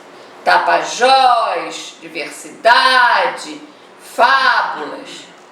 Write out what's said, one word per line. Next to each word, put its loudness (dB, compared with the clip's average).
Tapajós, 0
diversidade, 0
fábulas. -2